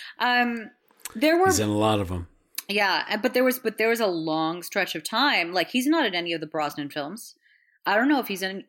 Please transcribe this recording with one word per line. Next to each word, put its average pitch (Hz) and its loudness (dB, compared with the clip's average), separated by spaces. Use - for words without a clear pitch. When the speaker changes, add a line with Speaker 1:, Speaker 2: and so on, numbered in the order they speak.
Speaker 1:
Um, 240 0
there 302 4
were 370 4
Speaker 2:
He's 104 4
in 104 2
a 104 2
lot 107 4
of 90 -4
'em. 87 -6
Speaker 1:
Yeah, 196 0
and, 208 -2
but 226 0
there 254 4
was, 254 2
but 214 -4
there 220 2
was 233 2
a 220 2
long 160 -2
stretch - -4
of 160 -8
time. 220 0
Like, 180 0
he's 254 0
not 311 4
in 190 -2
any 170 -4
of 165 -4
the 160 -10
Brosnan 147 -4
films. 156 -10
I 202 4
don't 240 4
know 285 4
if - -6
he's 190 -4
in, 190 -6